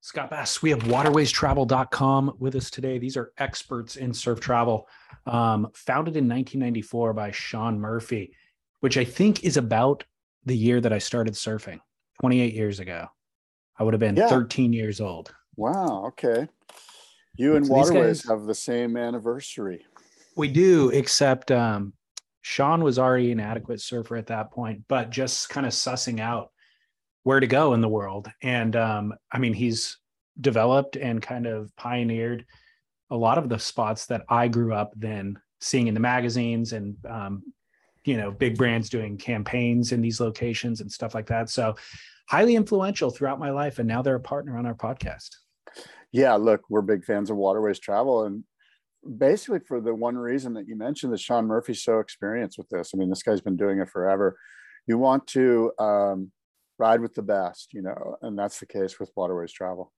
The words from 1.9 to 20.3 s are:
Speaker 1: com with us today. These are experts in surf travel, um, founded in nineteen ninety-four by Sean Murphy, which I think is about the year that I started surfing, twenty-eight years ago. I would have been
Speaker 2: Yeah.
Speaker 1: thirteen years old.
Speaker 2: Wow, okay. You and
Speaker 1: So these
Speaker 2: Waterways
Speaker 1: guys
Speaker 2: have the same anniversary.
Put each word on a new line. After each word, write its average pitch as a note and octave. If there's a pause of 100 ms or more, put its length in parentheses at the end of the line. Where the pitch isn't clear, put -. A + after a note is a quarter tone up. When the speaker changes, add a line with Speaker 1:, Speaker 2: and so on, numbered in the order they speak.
Speaker 1:
com C3+
with C3
us B2+
today. C3
These C3
are A#2+
experts B2
in B2+
surf A#2
travel, A#2 (380)
um, A2+
founded D#3
in C3+
nineteen B2+
ninety-four A#2
by G#2
Sean A2
Murphy, A2 (460)
which C3
I B2+
think G3
is D#3
about B2 (400)
the B2+
year A#2+
that A#2
I G#2+
started A2
surfing, G#2 (400)
twenty-eight B2
years G#2
ago. E2+ (720)
I -
would A2
have G#2+
been G#2+
Speaker 2:
Yeah. A3
Speaker 1:
thirteen B2
years G#2+
old. F2+ (220)
Speaker 2:
Wow, B2+
okay. C3 (880)
You D3
and C#3+
Speaker 1:
So C3+
these C#3
Speaker 2:
Waterways B2
Speaker 1:
guys A#2+
Speaker 2:
have G#2+
the A2
same A#2+
anniversary. A#2 (500)